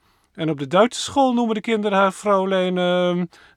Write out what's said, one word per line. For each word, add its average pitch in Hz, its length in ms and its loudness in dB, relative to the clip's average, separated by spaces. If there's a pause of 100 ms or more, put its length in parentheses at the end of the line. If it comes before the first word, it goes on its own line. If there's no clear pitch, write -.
(340)
en 160 160 -4
op 143 100 -4
de 143 80 -6
Duitse 190 340 2
school 262 320 0
noemen 233 220 0
de 214 60 -4
kinderen 208 360 -2
haar 190 160 2
vrouwlijn, 190 640 0
ehm, 180 480 0 (320)